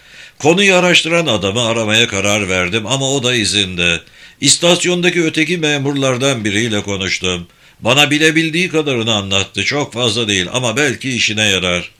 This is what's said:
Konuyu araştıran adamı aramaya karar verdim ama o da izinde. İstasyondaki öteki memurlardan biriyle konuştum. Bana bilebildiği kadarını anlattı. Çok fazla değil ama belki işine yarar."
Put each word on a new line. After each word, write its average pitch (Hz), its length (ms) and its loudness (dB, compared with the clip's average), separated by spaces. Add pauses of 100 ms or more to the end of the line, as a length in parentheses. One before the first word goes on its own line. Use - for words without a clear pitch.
(400)
Konuyu 185 360 4
araştıran 170 500 2
adamı 107 400 0
aramaya 113 420 2
karar 101 420 -2
verdim 92 380 -2
ama 135 240 -2
o 139 120 -2
da 123 120 0
izinde. 90 680 0 (400)
İstasyondaki 175 840 2
öteki 156 340 0
memurlardan 139 880 0
biriyle 104 380 0
konuştum. 92 640 -4 (320)
Bana 139 320 2
bilebildiği 160 580 2
kadarını 135 440 0
anlattı. 98 500 -2
Çok 139 300 -2
fazla 117 340 -2
değil 95 240 0
ama 120 260 -2
belki 135 320 -2
işine 107 340 -2
yarar." 90 560 0